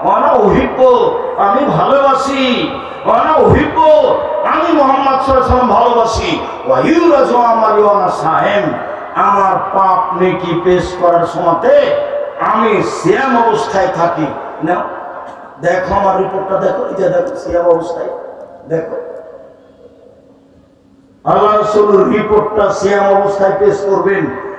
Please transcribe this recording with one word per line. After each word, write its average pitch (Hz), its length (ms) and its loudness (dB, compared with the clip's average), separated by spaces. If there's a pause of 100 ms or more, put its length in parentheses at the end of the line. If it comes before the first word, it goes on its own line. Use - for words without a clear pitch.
"ওয়ানা - 280 0
উহিব্বু, 240 800 2 (260)
আমি 202 280 0 (120)
ভালোবাসি, 262 920 0 (360)
ওয়ানা - 300 2
উহিব্বু, 311 520 2 (600)
আমি 320 260 0
মুহাম্মদ 269 320 2
সাল্লাল্লাহু 269 260 0
আলাইহি - 0 -
ওয়াসাল্লাম 247 360 2
ভালোবাসি। 226 720 0 (280)
ওয়া 262 120 2
ইউরাজু 277 580 2
আমালি 226 440 2
ওয়ানা 202 280 2
সায়েম, 175 640 -2 (420)
আমার 196 400 2 (180)
পাপ 185 480 0
নেকি 175 420 -2
পেশ 180 380 0
করার 170 240 2
সময়তে 226 680 2 (580)
আমি 214 300 0
সিয়াম 233 600 0
অবস্থায় 208 520 0
থাকি।" 160 300 -2 (380)
না, 175 120 0 (840)
দেখো 180 320 -2
আমার 190 240 0
রিপোর্টটা 190 400 -4
দেখো, - 280 -2
এই - 80 -8
যে 185 160 0
দেখো 175 260 -2
সিয়াম 175 300 -2
অবস্থায়, - 440 0 (600)
দেখো। 160 260 -4 (2250)
আল্লাহ 208 280 2
রাসূল 208 560 2
রিপোর্টটা 208 600 0
সিয়াম 196 440 2
অবস্থায় 196 420 0
পেশ 202 300 2
করবেন 185 680 -2